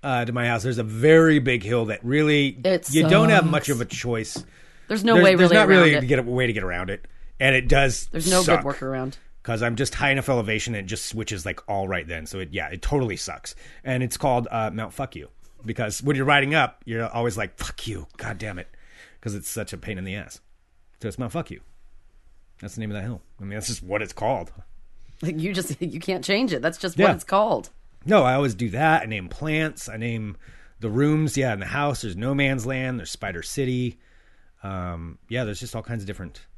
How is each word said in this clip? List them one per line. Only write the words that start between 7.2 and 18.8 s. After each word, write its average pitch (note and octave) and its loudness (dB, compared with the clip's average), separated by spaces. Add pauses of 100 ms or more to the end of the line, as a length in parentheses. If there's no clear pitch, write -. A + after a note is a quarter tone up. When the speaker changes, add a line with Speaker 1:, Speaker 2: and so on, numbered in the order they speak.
Speaker 1:
And C3 4
it B2+ 2
does C#3 4
Speaker 2:
There's D#3+ -2
no F#3 6
Speaker 1:
suck. - 4
Speaker 2:
good C#3 -4
workaround. C3 -6 (280)
Speaker 1:
'Cause A2+ -2
I'm A#2 0
just B2+ -2
high C#3+ 2
enough C3+ 0
elevation A2 0
and G2 -8
it F#2 -12
just - -6
switches, G#2 -8
like, F#2+ -8 (100)
all G2 -2
right F2+ -4
then. E2 -10
So F#2+ -10
it, F2+ -10
yeah, E2 -6
it F2 -12
totally B2 -2
sucks. - -12 (280)
And B2+ -2
it's A#2+ -6
called, A#2+ 0
uh, A2 -4
Mount G#2+ -10
Fuck - -10
You. C#2 -16 (360)
Because A2 -6
when C#3+ 0
you're C3+ 0
riding C#3+ 4
up, C#3 0
you're A2+ -6
always A#2 -2
like, G2+ -8
"Fuck - -10
you, F#2 -10 (100)
God A2 -10
damn G#2 -10
it." F2 -14 (540)